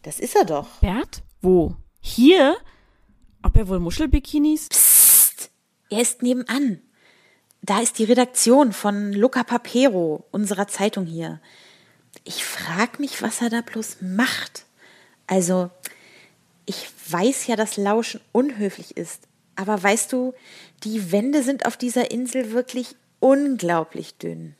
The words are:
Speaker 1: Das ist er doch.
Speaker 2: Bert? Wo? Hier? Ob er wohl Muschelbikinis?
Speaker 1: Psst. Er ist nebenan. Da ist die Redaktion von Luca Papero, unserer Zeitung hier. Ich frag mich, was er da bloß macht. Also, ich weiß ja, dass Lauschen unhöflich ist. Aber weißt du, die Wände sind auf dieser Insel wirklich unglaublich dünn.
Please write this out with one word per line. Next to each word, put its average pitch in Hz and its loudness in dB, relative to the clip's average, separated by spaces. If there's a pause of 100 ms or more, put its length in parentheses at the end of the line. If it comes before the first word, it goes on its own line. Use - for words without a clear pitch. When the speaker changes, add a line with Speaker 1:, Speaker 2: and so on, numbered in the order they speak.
Speaker 1:
Das - -12
ist - -4
er 403 6
doch. 147 -4 (140)
Speaker 2:
Bert? 214 0 (180)
Wo? 180 4 (260)
Hier? 302 6 (840)
Ob - 2
er 196 6
wohl 185 0
Muschelbikinis? 294 0
Speaker 1:
Psst. - 4 (400)
Er 208 -2
ist - -2
nebenan. 247 -2 (840)
Da 196 0
ist - -4
die 220 2
Redaktion 247 4
von 202 -4
Luca 233 0
Papero, 226 0
unserer 202 -2
Zeitung 202 -2
hier. 165 -10 (840)
Ich - -10
frag 175 -4
mich, 277 -4
was - 0
er 240 0
da 233 -2
bloß - -12
macht. 190 -4 (600)
Also, 180 0 (960)
ich - -10 (220)
weiß 185 -2
ja, 233 -2
dass 214 -4
Lauschen 208 -2 (120)
unhöflich 208 -2
ist. - -12 (340)
Aber 196 -2
weißt 202 2
du, 254 -2 (520)
die 208 -6
Wände 262 2
sind 262 -2
auf 240 -4
dieser 247 -2
Insel 247 -6
wirklich 247 -6 (240)
unglaublich 226 0
dünn. 165 -12